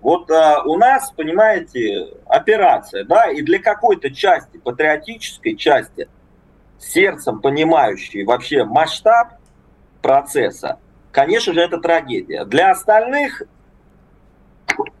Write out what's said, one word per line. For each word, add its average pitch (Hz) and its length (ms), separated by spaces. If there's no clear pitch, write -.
Вот, 151 260
а, 156 340
у 156 140
нас, 262 400
понимаете, 160 920
операция, 143 800
да, 202 260
и 151 100
для 165 160
какой-то 190 540
части, 170 460
патриотической 151 1000
части – - 520
сердцем 151 600
понимающей 139 840
вообще 123 400
масштаб 160 680
процесса, 135 760
конечно 180 420
же, 160 60
это 170 200
трагедия. 123 680
Для 151 260
остальных, 247 720